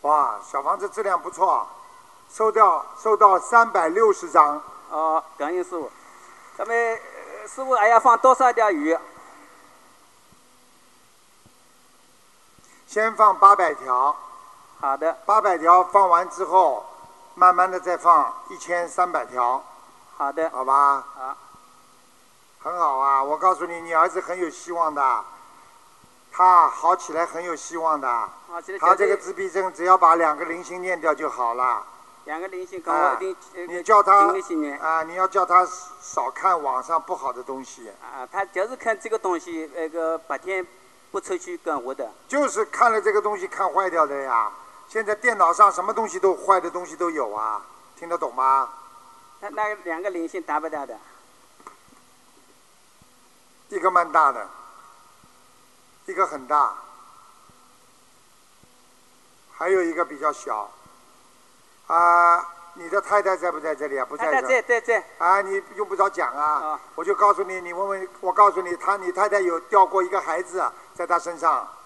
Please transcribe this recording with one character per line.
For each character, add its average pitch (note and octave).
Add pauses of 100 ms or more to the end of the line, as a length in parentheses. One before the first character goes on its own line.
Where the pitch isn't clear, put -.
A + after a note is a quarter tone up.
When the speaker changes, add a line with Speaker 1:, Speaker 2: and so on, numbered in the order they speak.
Speaker 1:
哇， C#3+ (100)
小 C#3
房 F3
子 F#3+
质 A3
量 F#3
不 E3+
错， E3 (600)
收 A3
掉， G3 (160)
收 A3
到 F#3+
三 A#3
百 F3
六 G#3
十 E3+
张。 D3+ (280)
Speaker 2:
哦， D#3+ (140)
感 C#3+
恩 F3
师 F3
父。 D#3 (680)
咱 G#3+
们， A#3
呃， A3+
师 C4
父 C4
还 A3
要 A#3
放 A#3
多 B3+
少 B3
条 A3
鱼？ D#3+ (4000)
Speaker 1:
先 A3
放 G#3
八 G3
百 E3+
条。 C3 (640)
Speaker 2:
好 C#3
的。 D#3 (140)
Speaker 1:
八 G#3+
百 F#3+
条 E3+
放 F#3+
完 F3
之 F#3
后， D#3+ (480)
慢 F3+
慢 F3+
的 F#3
再 F3+
放 D3+ (160)
一 F#3
千 F3
三 F3+
百 D#3
条。 B2 (520)
Speaker 2:
好 C#3
的。 D#3+
Speaker 1:
好 B2+
吧？ C#3 (120)
Speaker 2:
好。 C3 (1200)
Speaker 1:
很 E3+
好 D3
啊， C#3
我 D3
告 F#3
诉 E3+
你， E3+
你 E3+
儿 E3
子 F3+
很 F3+
有 F3
希 -
望 D#3+
的， C3 (1080)
他 F3+
好 E3+
起 F#3
来 E3
很 D#3+
有 F3
希 E3
望 D#3+
的。 A#2+ (200)
Speaker 2:
好 E3+
起 F#3
来， G3
Speaker 1:
他 F3
这 G3
个 G3+
自 F#3
闭 F#3
症， F#3
只 E3
要 F#3
把 E3
两 D#3+
个 D#3
灵 E3+
性 F3+
念 F3+
掉 D#3
就 D3+
好 A#2+
了。 B2 (400)
Speaker 2:
两 D#3
个 F#3
灵 F#3
性， F#3
跟 D#3+
我 D3
一 -
定， F#3+
Speaker 1:
啊， - (160)
Speaker 2:
呃， F3
Speaker 1:
你 E3+
叫 G#3
他， G3+
Speaker 2:
尽 F#3+
力 F#3+
去 F3+
念。 D3
Speaker 1:
啊， D#3+
你 E3
要 F#3
叫 F#3+
他 F3 (340)
少 C3
看 F3
网 B2+
上 D#3+
不 F3+
好 C3
的 B2
东 C3
西。 A#2 (120)
Speaker 2:
啊， B2+
他 G3
就 F#3
是 B3+
看 A3
这 -
个 A3
东 F3+
西， D#3+
那 E3
个 D#3+
白 C#3+
天 F#3 (460)
不 G3
出 F#3
去 F3
干 D3+
活 B2+
的。 A#2+ (180)
Speaker 1:
就 C#4+
是 G#3
看 A#3
了 A3
这 G#3+
个 G#3
东 G#3
西 F3+
看 F#3
坏 F#3
掉 E3
的 C#3
呀！ A#2 (360)
现 A3
在 G#3
电 A3
脑 F3
上 G3
什 F#3
么 G3+
东 G#3+
西 F3
都 F#3
坏 F#3+
的 E3
东 F3+
西 E3
都 F3
有 C#3
啊， G#2+ (340)
听 E3+
得 E3+
懂 B2
吗？ C3 (720)
Speaker 2:
那， G3+
那 G#3+ (100)
两 E3+
个 G3+
灵 E3+
性 F3
大 D3+
不 D#3
大 D3
的？ A#2 (2750)
Speaker 1:
一 G3+
个 F3
蛮 F3
大 D3
的， G#2+ (1600)
一 F#3
个 F#3
很 C#3
大， C#3 (2750)
还 E3
有 F#3+
一 E3
个 E3
比 D3+
较 D3
小。 G#2+ (1160)
啊， E3+ (280)
你 E3+
的 F#3+
太 G3+
太 F#3+
在 F3
不 D#3
在 D#3
这 C#3+
里 C#3
啊？ B2+
不 D3
在 -
是 -
吧？ C4
Speaker 2:
太 B3+
太 B3+
在， A#3
在， A3
在。 - (120)
Speaker 1:
啊， F#3+
你 G3 (120)
用 G3+
不 F#3
着 G3
讲 D#3
啊， C#3+
Speaker 2:
啊。 D3+ (140)
Speaker 1:
我 E3
就 F#3+
告 G3+
诉 F#3
你， F#3
你 F3
问 G3
问， F#3+ (120)
我 G3+
告 G#3
诉 F#3+
你， F3
他， G3
你 F3+
太 F#3+
太 G3+
有 E3+
掉 G3
过 F#3+
一 F3+
个 F#3+
孩 E3
子 F3
啊， B2+ (220)
在 F3
他 F3
身 E3+
上 C#3 (180)